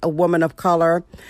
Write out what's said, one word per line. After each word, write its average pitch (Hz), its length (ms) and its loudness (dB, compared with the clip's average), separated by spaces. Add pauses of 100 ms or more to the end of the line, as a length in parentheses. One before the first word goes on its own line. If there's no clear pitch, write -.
a 170 60 -2
woman 165 340 0
of 160 140 -2
color. 170 480 0 (260)